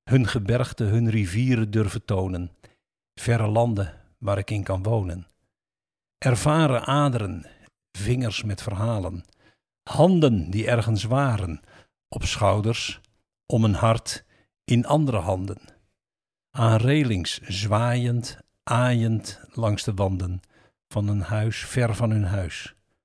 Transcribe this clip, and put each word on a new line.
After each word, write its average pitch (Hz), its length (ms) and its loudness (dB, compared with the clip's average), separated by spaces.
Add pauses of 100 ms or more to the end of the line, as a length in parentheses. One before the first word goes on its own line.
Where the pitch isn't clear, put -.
(100)
hun 127 160 4
gebergten, 113 600 -2
hun 113 240 2
rivieren 110 600 0
durven 107 340 0
tonen. 92 460 -4 (720)
Verre 113 260 0
landen 107 480 0 (240)
waar 101 200 -2
ik 98 120 -6
in 104 120 -2
kan 92 200 -4
wonen. 92 440 -4 (920)
Ervaren 139 680 2
aderen, 120 600 0 (520)
vingers 117 440 -2
met 101 200 -4
verhalen. 98 600 -4 (680)
Handen 147 600 4
die 104 160 -2
ergens 110 380 0
waren, 110 560 -2 (480)
op - 160 -8
schouders, 104 760 0 (460)
om 117 180 2
een 107 100 4
hart, 113 500 0 (400)
in 120 220 2
andere 139 320 2
handen. 95 400 -4 (920)
Aan 113 260 4
relings 123 640 2
zwaaiend, 117 1000 -2 (240)
aaiend 117 760 0 (100)
langs 107 340 -2
de 104 100 -2
wanden 92 460 -2 (480)
van 104 200 -2
een 104 140 0
huis 107 360 -2
ver 117 360 -2
van 113 160 0
hun 107 140 2
huis. 92 520 -6 (260)